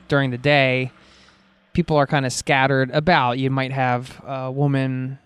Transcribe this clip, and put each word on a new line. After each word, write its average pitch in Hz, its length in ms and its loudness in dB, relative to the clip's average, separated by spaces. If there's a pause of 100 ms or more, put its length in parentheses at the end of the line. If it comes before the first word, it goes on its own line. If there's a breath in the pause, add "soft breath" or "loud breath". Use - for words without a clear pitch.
during 139 240 0
the 120 60 -6
day, 131 540 2 (800 soft breath)
people 160 240 0
are 143 100 4
kind 139 180 0
of 120 80 -4
scattered 135 580 0
about. 147 460 2
You 131 120 -2
might 135 220 -2
have 127 540 -2
a 131 260 -8
woman 135 760 -2